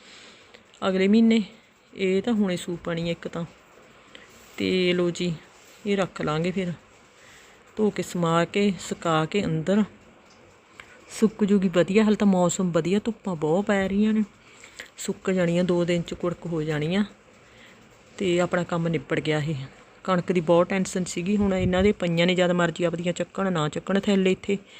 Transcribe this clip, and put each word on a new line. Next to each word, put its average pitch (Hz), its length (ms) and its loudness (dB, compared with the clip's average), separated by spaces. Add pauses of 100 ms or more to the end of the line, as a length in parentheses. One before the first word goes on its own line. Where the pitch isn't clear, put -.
(880)
ਅਗਲੇ 190 200 2
ਮਹੀਨੇ। 226 360 4 (520)
ਇਹ 190 260 0
ਤਾਂ 240 120 -2
ਹੁਣੇ 196 240 0
ਸੂ 175 260 -8
ਪੈਣੀ 170 240 -4
ਆ 170 40 -2
ਇੱਕ - 160 -8
ਤਾਂ। 170 180 -8 (1120)
ਤੇ 185 360 0
ਲਓ 180 160 0
ਜੀ, 175 240 -4 (520)
ਇਹ 202 120 -2
ਰੱਖ 185 240 -4
ਲਾਂਗੇ, 160 300 -2
ਫਿਰ 175 220 -4 (1000)
ਧੋ - 140 0
ਕੇ 180 140 -6
ਸਮਾ 170 420 2
ਕੇ 202 340 0
ਸੁਕਾ 160 460 0
ਕੇ 190 200 -2
ਅੰਦਰ 165 380 0 (1300)
ਸੁੱਕ - 340 0
ਜੂਗੀ 196 260 4
ਵਧੀਆ। 190 340 4
ਹਾਲੇ 208 120 4
ਤਾਂ 202 120 2
ਮੌਸਮ 180 440 2
ਵਧੀਆ, 170 320 0
ਧੁੱਪਾਂ 202 320 -6
ਬਹੁਤ 160 300 0
ਪੈ 196 220 0
ਰਹੀਆਂ 208 260 0
ਨੇ, 214 100 2 (720)
ਸੁੱਕ - 340 -6
ਜਾਣੀਆਂ, 175 320 2
ਦੋ 175 220 2
ਦਿਨ 170 160 0
'ਚ 170 120 -8
ਕੁੜਕ 170 320 -6
ਹੋ 170 160 -4
ਜਾਣੀਆਂ। 156 420 -2 (1120)
ਤੇ 175 220 0
ਆਪਣਾ 180 240 0
ਕੰਮ 170 240 -4
ਨਿਬੜ 156 320 -4
ਗਿਆ। 151 200 -2
ਇਹ 151 160 -4 (480)
ਕਣਕ 185 280 0
ਦੀ 180 100 2
ਬਹੁਤ 175 280 4
ਟੈਨਸ਼ਨ 190 340 -2
ਸੀਗੀ। 175 340 -4
ਹੁਣ 202 160 2
ਇਹਨਾਂ 185 300 2
ਦੇ 208 80 4
ਪਈਆਂ 170 360 0
ਨੇ, 185 80 2
ਜਦ 180 160 2
ਮਰਜ਼ੀ 175 320 0
ਆਪਦੀਆਂ 170 300 -2
ਚੱਕਣ, 185 380 -4
ਨਾ 156 180 0
ਚੱਕਣ 190 300 -2
ਥੈਲੇ 190 320 2
ਇੱਥੇ, 196 260 -4 (220)